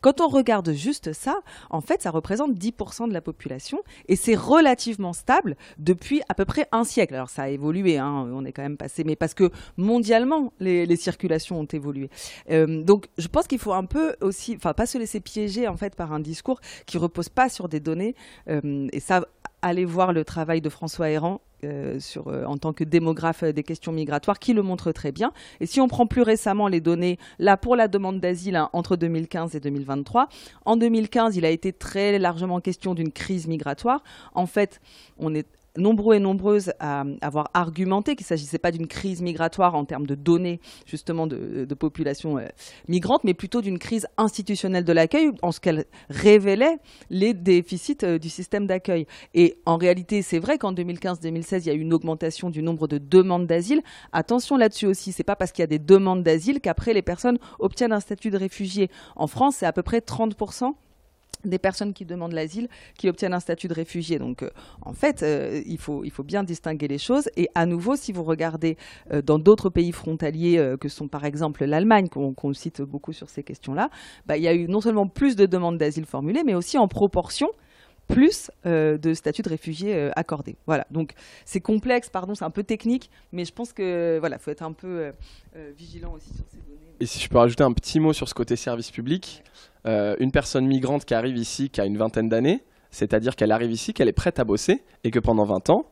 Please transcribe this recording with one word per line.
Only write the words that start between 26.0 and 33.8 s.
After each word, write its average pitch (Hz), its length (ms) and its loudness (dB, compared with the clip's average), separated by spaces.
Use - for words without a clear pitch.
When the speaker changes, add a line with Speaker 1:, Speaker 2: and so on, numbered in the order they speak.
Speaker 1:
plus 247 160 2
récemment 208 460 2
les 170 140 2
données, 170 360 0
là, 196 180 6
pour 240 200 0
la 220 120 4
demande 190 320 -2
d'asile, 180 360 -2
hein, 156 180 2
entre 175 220 0
deux 170 120 0
mille 165 200 -2
quinze 165 260 -6
et 151 60 -6
deux 143 100 -4
mille 139 160 -4
vingt-trois, 143 420 0
en 226 100 4
deux 233 140 4
mille 220 180 2
quinze, 226 280 2
il 170 100 0
a 160 40 4
été 165 220 -2
très 202 460 0
largement 180 420 0
question 185 340 -4
d'une 165 180 -2
crise 175 340 -6
migratoire. 165 560 -2